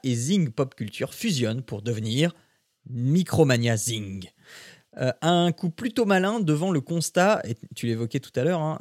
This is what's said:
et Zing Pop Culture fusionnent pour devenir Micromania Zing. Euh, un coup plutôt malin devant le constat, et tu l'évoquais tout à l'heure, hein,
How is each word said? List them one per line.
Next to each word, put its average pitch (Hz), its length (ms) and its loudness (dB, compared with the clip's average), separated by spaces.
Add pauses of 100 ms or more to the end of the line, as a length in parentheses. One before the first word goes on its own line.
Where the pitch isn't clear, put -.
et 127 100 0
Zing 147 360 0
Pop 131 240 -4
Culture 113 400 -8
fusionnent 127 480 -2
pour 104 180 -10
devenir 113 540 0 (560)
Micromania 127 880 2
Zing. 98 500 -6 (680)
Euh, 127 140 0 (100)
un 175 300 4
coup 180 180 -4
plutôt 233 340 -2
malin 202 360 2
devant 165 320 0
le 143 100 0
constat, 180 640 2
et 117 60 -4 (200)
tu - 120 -6
l'évoquais 117 340 -2
tout - 180 -10
à 127 60 2
l'heure, 170 160 0
hein, 156 200 -4